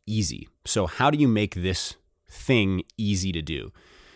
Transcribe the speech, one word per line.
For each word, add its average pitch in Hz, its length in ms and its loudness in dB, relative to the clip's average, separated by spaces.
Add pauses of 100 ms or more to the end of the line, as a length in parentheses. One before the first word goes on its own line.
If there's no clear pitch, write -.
easy? 95 420 -4 (200)
So 98 200 0
how 127 220 2
do 151 80 2
you 147 100 4
make 104 280 2
this 90 420 -2 (340)
thing 98 520 2 (160)
easy 95 340 0
to 82 80 -4
do? 73 320 -8 (440)